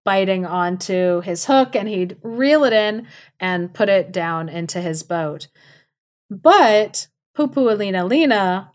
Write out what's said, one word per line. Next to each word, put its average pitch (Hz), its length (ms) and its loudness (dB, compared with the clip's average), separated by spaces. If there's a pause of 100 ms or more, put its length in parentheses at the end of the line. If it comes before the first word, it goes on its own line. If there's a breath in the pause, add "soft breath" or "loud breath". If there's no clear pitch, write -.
biting 190 420 0
onto 180 760 -2
his 180 240 -8
hook, 262 300 2
and 208 120 -4
he'd 185 360 -6
reel 277 400 2
it 233 100 2
in 214 320 0 (340 loud breath)
and 180 340 -4
put 202 160 0
it 185 220 2
down 165 380 -6
into 170 320 -8
his 160 220 -6
boat. 156 440 -6 (840 soft breath)
But 214 760 4 (300)
Pupualina 214 720 0
Lina 208 640 2